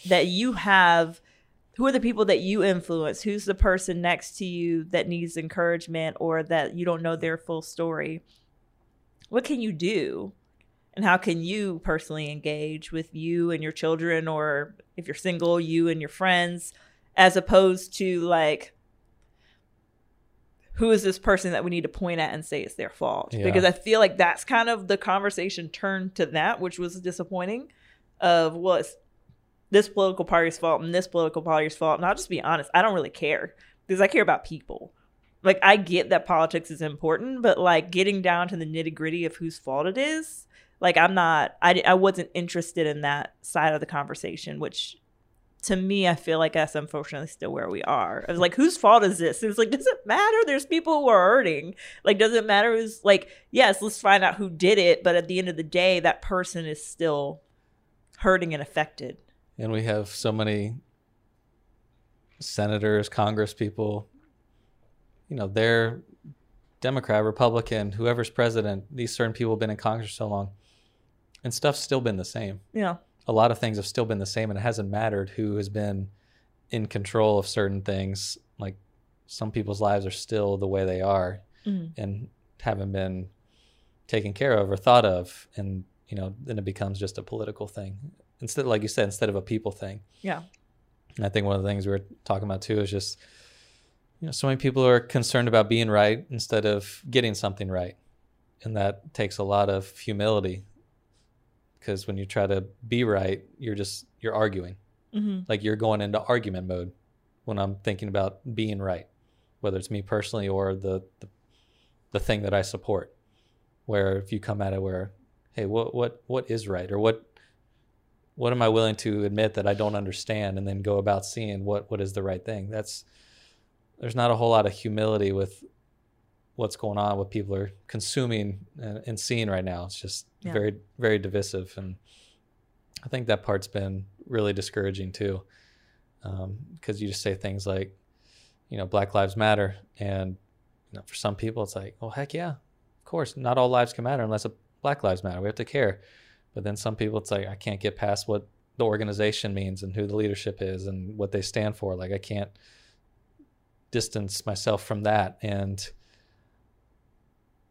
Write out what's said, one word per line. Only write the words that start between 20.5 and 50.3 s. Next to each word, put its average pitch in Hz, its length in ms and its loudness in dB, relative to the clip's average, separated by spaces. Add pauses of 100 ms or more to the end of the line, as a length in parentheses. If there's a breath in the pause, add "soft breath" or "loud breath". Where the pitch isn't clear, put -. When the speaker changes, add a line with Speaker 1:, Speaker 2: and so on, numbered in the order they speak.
Speaker 1:
who 226 180 2
is 202 120 6
this 190 160 0
person 190 320 2
that 143 140 -2
we 180 40 -4
need 175 140 -2
to 151 60 -4
point 170 320 -4
at 156 120 -2
and 156 120 -8
say - 160 -6
it's - 140 -12
their - 140 -8
fault? - 440 -4
Speaker 2:
Yeah. 104 100 -2
Speaker 1:
Because 185 220 4
I 180 60 6
feel 220 280 2
like 185 180 4
that's 175 280 2
kind 233 240 2
of 196 180 -2
the 202 100 2
conversation 190 720 -2
turned 190 460 -6
to 175 120 0
that, 180 340 0
which 180 180 -6
was 180 220 -8
disappointing, 180 680 -6 (500 soft breath)
of, 165 340 4
well, 175 200 2
it's - 200 -2 (760)
this 202 180 6
political 185 360 2
party's 165 320 4
fault 160 240 2
and 170 140 -2
this 185 120 0
political 160 340 0
party's 156 340 0
fault. 160 240 2
And 175 60 -2
I'll 196 100 2
just - 140 -10
be 165 120 -4
honest, 156 320 -2
I 175 80 8
don't 214 140 4
really 151 140 -2
care, - 460 -4 (300 soft breath)
because 190 160 0
I 202 60 8
care 233 160 4
about 156 220 2
people. - 480 -14 (500)
Like, 190 180 6
I 196 160 10
get 175 320 -2
that 175 160 2
politics 165 460 0
is 151 100 -12
important, 208 600 -2
but, 226 160 6
like, 170 340 4
getting 190 300 2
down 175 280 2
to 190 80 -6
the 160 80 -6
nitty 160 300 -6
gritty 160 300 -4
of 160 100 -6
whose 165 240 -10
fault 135 260 -2
it 190 120 -2
is, 311 500 -4 (320 soft breath)
like, 180 160 4
I'm 170 180 8
not, 165 480 4
I, 180 240 8
I 185 100 8
wasn't 185 380 2
interested 170 540 -2
in 147 140 -4
that 143 400 -4
side 156 320 2
of 151 80 -2
the - 40 -4
conversation, 147 760 -8
which - 340 -8 (680)
to 196 120 0
me, 190 320 0
I 170 80 4
feel 160 240 -2
like 160 140 2
that's 156 200 0
unfortunately 151 540 -8
still - 240 -10
where 139 180 -4
we 98 140 -6
are. 110 460 -2
I - 20 -2
was 170 80 -2
like, 175 160 4
"Whose 285 220 4
fault 214 260 10
is 185 140 4
this?" 165 260 0
It 220 40 0
was 208 100 -4
like, 226 140 2
"Does 294 140 0
it 508 200 4
matter? 403 400 4